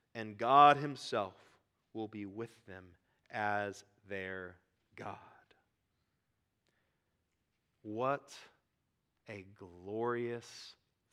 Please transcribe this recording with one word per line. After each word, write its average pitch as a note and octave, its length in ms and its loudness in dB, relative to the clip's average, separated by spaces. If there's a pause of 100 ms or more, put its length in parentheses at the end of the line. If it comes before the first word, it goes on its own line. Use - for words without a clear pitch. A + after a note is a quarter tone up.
(140)
and G#2+ 240 -8
God C#3+ 380 10
himself B2+ 580 -4 (580)
will A2 140 -6
be G2+ 200 -10
with G#2+ 400 -12
them F#2 180 -16 (440)
as G#2 560 -2 (240)
their F#2 480 -8 (380)
God.'" G#2+ 240 -12 (2750)
What B2 500 -4 (960)
a G#2 160 -10 (140)
glorious A#2 1160 -8 (360)